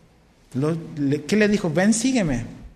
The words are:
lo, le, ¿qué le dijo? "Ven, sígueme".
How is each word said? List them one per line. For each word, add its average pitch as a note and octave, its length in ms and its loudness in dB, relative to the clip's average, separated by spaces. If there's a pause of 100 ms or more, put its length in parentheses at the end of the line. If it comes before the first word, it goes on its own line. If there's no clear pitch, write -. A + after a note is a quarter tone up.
(540)
lo, D3 200 0 (220)
le, C#3+ 280 -2
¿qué G3+ 120 0
le G#3 120 4
dijo? G#3 220 0
"Ven, F#3 220 4
sígueme". G#3+ 540 0 (300)